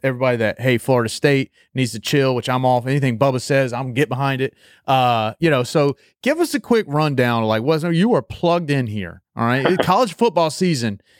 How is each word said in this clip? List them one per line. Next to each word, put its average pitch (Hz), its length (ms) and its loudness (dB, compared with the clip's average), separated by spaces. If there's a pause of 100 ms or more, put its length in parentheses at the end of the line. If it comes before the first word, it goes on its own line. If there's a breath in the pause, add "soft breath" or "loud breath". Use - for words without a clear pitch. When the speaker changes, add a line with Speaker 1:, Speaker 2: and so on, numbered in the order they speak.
Speaker 1:
everybody 127 340 0
that, 110 240 -2
hey, 123 160 2
Florida 120 320 0
State 139 420 0 (220 soft breath)
needs 131 200 -2
to 107 80 -10
chill, 135 340 0
which 123 160 -4
I'm 127 160 -2
all, 123 200 2
anything 131 320 0
Bubba 131 220 0
says, 135 320 0
I'm 123 220 -8
get 139 160 0
behind 131 320 -2
it. 135 100 -4 (340 soft breath)
Uh, 120 520 2
you 165 100 2
know, 135 140 2
so 143 340 0 (240 soft breath)
give 302 180 0
us 349 140 0
a 262 80 -2
quick 226 260 0
rundown 131 580 0
of, 107 40 0
like, 110 140 2
what's, 151 200 0
you 175 300 2
are 156 80 2
plugged 170 500 -2
in 131 180 0
here, 92 340 -8 (120)
all 117 120 -2
right? 139 320 2
Speaker 2:
<laughs> - 40 0
Speaker 1:
College 190 300 2
football 170 380 0
season 120 500 -2 (200 soft breath)